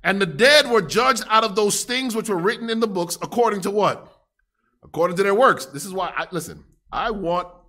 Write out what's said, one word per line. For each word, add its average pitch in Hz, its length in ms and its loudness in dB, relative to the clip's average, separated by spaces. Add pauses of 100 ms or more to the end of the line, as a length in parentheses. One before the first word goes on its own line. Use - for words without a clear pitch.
"And 196 180 0
the 185 60 0
dead 262 420 4
were 220 140 2
judged 226 440 0
out 220 160 4
of 202 120 -4
those 208 280 0
things 247 320 -4
which 220 140 -4
were 190 80 0
written 226 320 -2
in 226 100 -2
the 226 80 2
books 175 340 -4
according 208 400 0
to" 196 100 -4
what? 190 360 0 (760)
"According 170 340 -2
to 196 60 0
their 196 120 2
works." 233 300 4
This 143 180 -12
is 190 80 -12
why, 185 240 -6
I, 165 160 -6
listen, 87 320 -10 (280)
I 190 200 -4
want 185 360 -4 (220)